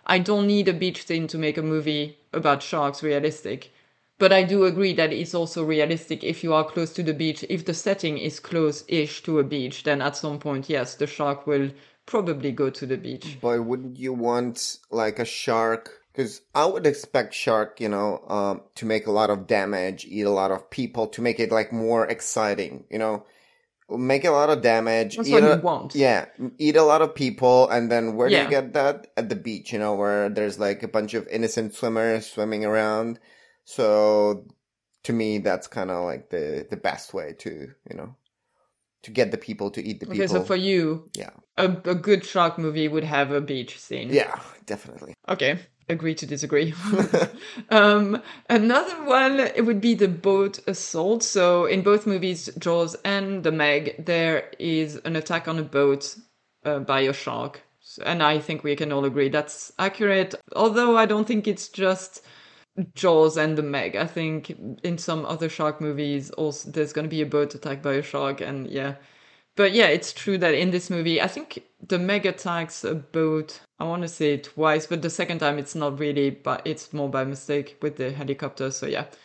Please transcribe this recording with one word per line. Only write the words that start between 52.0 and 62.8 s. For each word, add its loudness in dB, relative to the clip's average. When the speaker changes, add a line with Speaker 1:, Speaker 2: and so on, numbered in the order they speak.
Speaker 1:
movies, -2
Jaws 0
and -2
The 2
Meg, 0
there 0
is -2
an -4
attack -4
on -2
a -4
boat, 2
uh, -2
by 0
a 2
shark. -8
S-, -20
and 0
I 4
think -6
we 0
can -4
all 0
agree 2
that's -4
accurate. 0
Although 4
I 6
don't 0
think 0
it's -2
just -2